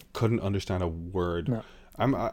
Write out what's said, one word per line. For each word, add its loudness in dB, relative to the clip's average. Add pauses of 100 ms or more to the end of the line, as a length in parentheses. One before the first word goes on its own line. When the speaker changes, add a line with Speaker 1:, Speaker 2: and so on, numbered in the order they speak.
(140)
Speaker 1:
Couldn't 2
understand 0
a 2
word. -2
Speaker 2:
No. 0 (360)
Speaker 1:
I'm, 4
I, 0